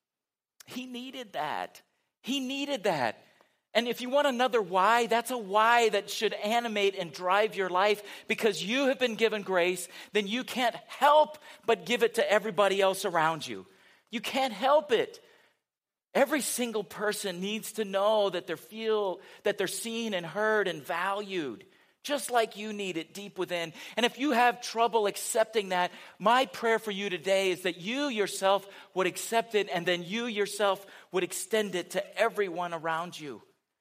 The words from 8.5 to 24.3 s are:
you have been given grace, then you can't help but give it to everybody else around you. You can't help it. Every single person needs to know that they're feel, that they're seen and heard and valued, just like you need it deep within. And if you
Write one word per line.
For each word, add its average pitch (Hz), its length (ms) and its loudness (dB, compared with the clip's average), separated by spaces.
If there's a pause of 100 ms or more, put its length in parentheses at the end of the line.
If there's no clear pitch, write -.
you 254 260 0
have 269 100 0
been 240 160 0
given 214 280 0
grace, 180 460 0 (240)
then 202 140 0
you 233 180 -4
can't 226 320 -2 (120)
help 302 500 4 (280)
but 185 200 2
give 226 160 2
it 233 120 2
to 185 180 2
everybody 196 500 2
else 190 220 2
around 160 420 2
you. 98 200 -10 (460)
You 233 80 -6
can't 262 320 -2
help 269 400 2
it. 165 260 0 (960)
Every 254 280 4
single 226 420 -2
person 202 560 -4
needs 208 320 -4
to 220 120 -4
know 196 460 4
that 175 160 -6
they're 160 100 -4
feel, 214 640 -2 (220)
that 202 160 0
they're 190 80 0
seen 226 460 -4
and 175 120 -4
heard 208 440 0
and 156 180 -8
valued, 185 800 -4 (380)
just 269 280 -4
like 226 260 2
you 214 180 -8
need 190 240 -4
it 156 160 -10
deep 196 240 -12
within. 170 340 -4 (240)
And 220 80 2
if 233 140 0
you 277 140 0